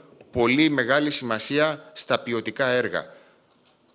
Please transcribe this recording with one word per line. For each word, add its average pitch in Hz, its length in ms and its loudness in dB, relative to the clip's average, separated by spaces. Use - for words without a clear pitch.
πολύ 127 360 4
μεγάλη 143 420 2
σημασία 143 840 -2
στα - 280 -2
ποιοτικά 113 460 -2
έργα. 113 460 -2